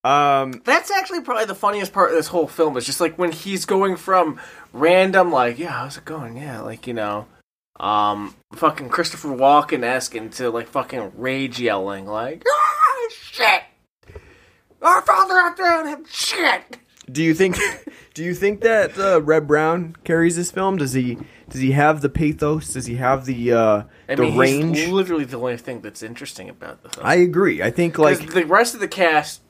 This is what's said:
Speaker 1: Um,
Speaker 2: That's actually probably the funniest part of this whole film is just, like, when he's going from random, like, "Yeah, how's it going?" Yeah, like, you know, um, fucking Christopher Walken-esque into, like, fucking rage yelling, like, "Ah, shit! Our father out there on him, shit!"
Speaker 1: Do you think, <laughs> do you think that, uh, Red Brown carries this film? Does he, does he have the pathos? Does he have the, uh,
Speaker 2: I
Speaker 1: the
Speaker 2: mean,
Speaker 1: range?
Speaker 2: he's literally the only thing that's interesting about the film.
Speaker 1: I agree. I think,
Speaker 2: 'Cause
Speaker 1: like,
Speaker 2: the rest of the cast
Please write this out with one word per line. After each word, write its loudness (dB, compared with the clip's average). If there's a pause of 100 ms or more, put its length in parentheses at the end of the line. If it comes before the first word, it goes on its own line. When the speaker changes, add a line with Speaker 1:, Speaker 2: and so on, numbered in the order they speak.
Speaker 1:
Um, 2
Speaker 2:
That's 2
actually -4
probably -2
the -8
funniest -2
part 2
of 0
this 0
whole -2
film 0
is -6
just, -6
like, -2
when -2
he's -8
going 0
from 0 (320)
random, 4
like, 2
"Yeah, -8
how's -8
it -20
going?" -10
Yeah, -12
like, -14
you -8
know, -6 (540)
um, 0 (180)
fucking -2
Christopher -6
Walken-esque 2
into, -6
like, -6
fucking -6
rage -6
yelling, -2
like, -8
"Ah, 0 (100)
shit! 0 (1160)
Our 4
father 2
out 0
there 2
on -6
him, -10
shit!" -2 (340)
Speaker 1:
Do -2
you 4
think, 2 (280)
<laughs> -20
do -10
you -4
think -2
that, 2
uh, 4
Red 2
Brown 2
carries 2
this -4
film? -2
Does -2
he, 0 (320)
does -8
he 2
have 4
the 0
pathos? -2
Does -8
he -6
have 0
the, 0
uh, 4 (240)
Speaker 2:
I -4
Speaker 1:
the 2
Speaker 2:
mean, 0
Speaker 1:
range? 2
Speaker 2:
he's -2
literally 0
the -10
only -4
thing -12
that's -14
interesting -14
about -18
the -20
film. -10
Speaker 1:
I 4
agree. 2
I 2
think, 0
Speaker 2:
'Cause 4
Speaker 1:
like, -12
Speaker 2:
the 2
rest 4
of -14
the -4
cast 0